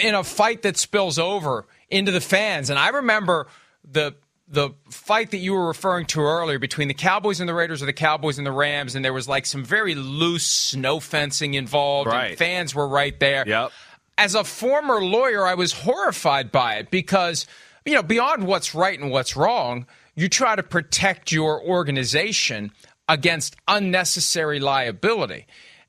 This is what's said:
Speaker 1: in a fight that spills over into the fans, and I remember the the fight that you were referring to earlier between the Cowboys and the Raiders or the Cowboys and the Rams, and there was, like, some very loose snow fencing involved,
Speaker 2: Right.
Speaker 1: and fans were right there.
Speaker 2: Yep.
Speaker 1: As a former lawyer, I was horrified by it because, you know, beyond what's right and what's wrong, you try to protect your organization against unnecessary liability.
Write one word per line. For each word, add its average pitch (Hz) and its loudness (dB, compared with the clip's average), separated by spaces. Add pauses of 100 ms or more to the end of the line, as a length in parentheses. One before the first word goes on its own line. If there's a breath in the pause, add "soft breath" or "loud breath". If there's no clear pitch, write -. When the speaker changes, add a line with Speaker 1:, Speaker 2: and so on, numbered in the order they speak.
Speaker 1:
in 214 2
a 185 0
fight 226 0
that 196 0
spills 180 0
over 165 -2 (240 soft breath)
into 196 2
the 180 2
fans, 185 0
and 139 2
I 165 4
remember 214 0 (420 soft breath)
the 147 -2 (340)
the 143 0 (200)
fight 220 -2
that 196 -4
you 185 -2
were 185 0
referring 175 -2
to 156 -2
earlier 151 0
between 139 -4
the 139 -4
Cowboys 190 0
and 175 -4
the 170 -4
Raiders 165 -2
or - -6
the 139 -2
Cowboys 151 0
and 139 -6
the 139 -2
Rams, 143 -2
and 135 -4
there 131 0
was, 127 -6
like, 135 -2
some 135 -6
very 190 0
loose 151 -2
snow 139 0
fencing 147 -2
involved, 139 0
Speaker 2:
Right. 117 2
Speaker 1:
and 87 -8
fans 170 -2
were 143 0
right 139 0
there. 139 2
Speaker 2:
Yep. 113 0 (440 loud breath)
Speaker 1:
As 202 2
a 208 2
former 262 0
lawyer, 208 2
I 180 2
was 175 0
horrified 165 0
by 120 2
it 110 -6
because, 180 0 (400 loud breath)
you 294 0
know, 254 4
beyond 233 0
what's 185 -2
right 175 2
and 139 -6
what's 131 0
wrong, 135 0 (300 soft breath)
you 170 0
try 233 2
to 196 -4
protect - -2
your 156 0
organization 143 -2 (380 soft breath)
against 160 0 (100)
unnecessary 175 0
liability. 135 0 (440 loud breath)